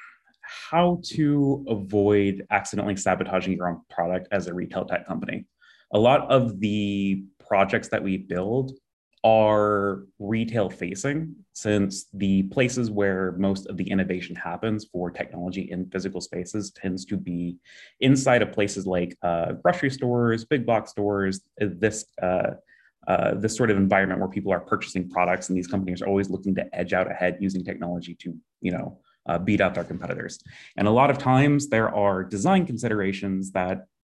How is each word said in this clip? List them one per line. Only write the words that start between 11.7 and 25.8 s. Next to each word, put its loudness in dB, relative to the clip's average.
the 2
places 0
where 0
most -2
of -10
the -4
innovation -2
happens -4
for -6
technology -8
in -8
physical -6
spaces -8
tends -6
to -4
be -6
inside 4
of -2
places -2
like, -2
uh, 0
grocery 2
stores, 0
big 0
box 0
stores, 0
uh, 2
this, 0
uh, 2
uh, 2
this -2
sort 2
of 4
environment 2
where -2
people -4
are 0
purchasing -4
products, 0
and 0
these -4
companies -4